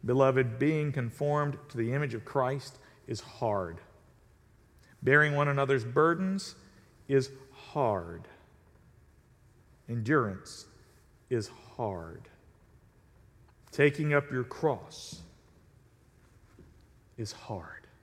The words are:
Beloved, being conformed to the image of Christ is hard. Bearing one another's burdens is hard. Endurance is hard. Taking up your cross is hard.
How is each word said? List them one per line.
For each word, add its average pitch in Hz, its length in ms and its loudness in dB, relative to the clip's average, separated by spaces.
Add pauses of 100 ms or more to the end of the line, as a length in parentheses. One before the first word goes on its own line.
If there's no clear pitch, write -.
Beloved, 127 540 4
being 151 320 2
conformed 147 640 -2 (120)
to - 80 -10
the 117 160 0
image 139 200 -2
of 110 100 -8
Christ 135 540 -2 (300)
is 113 120 -6
hard. 98 600 -2 (1200)
Bearing 147 320 6
one 143 120 4
another's 139 360 2
burdens 165 720 2 (520)
is 135 220 2 (220)
hard. 92 760 -2 (1600)
Endurance 117 760 0 (640)
is 113 200 0 (260)
hard. 87 540 -8 (1400)
Taking 147 420 2
up 143 180 2
your 127 120 -2
cross - 760 -4 (2000)
is 110 140 -8
hard. - 540 -12 (180)